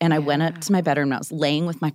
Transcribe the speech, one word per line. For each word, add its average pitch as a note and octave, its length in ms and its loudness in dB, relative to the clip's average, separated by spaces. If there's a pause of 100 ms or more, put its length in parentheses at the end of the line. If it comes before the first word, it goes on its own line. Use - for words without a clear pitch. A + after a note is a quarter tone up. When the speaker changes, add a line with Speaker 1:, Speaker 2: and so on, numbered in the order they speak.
Speaker 1:
And E3 120 4
I D3+ 60 4
went D3 220 0
up E3 140 0
Speaker 2:
Yeah. E3+ 60 -14
Speaker 1:
to - 100 -4
my F#3+ 100 4
bedroom D3 280 0
and C3 40 0
I B2 60 -2
was - 120 -10
laying D3+ 360 0
with E3 120 -6
my D3+ 160 -2